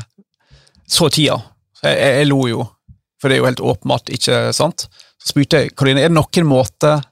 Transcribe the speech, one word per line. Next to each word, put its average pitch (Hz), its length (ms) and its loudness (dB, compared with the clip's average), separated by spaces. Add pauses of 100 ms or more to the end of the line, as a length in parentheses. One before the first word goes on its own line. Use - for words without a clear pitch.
(880)
så - 200 2
tida. 143 280 0 (420)
Så - 80 -20
jeg, 147 100 0
jeg, 135 220 2
jeg 147 80 2
lo 139 200 2
jo. 117 200 -4 (540)
For 139 80 0
det 131 80 4
er - 20 2
jo 123 80 0
helt 127 160 -4
åpenbart, 131 480 -4
ikke 117 420 -2
sant? - 340 -4 (360)
Så - 80 -8
spurte 143 240 0
jeg, 139 220 0
Karoline, 135 260 2
er 165 60 2
det 165 80 2
noen 170 280 0
måte 147 560 0 (100)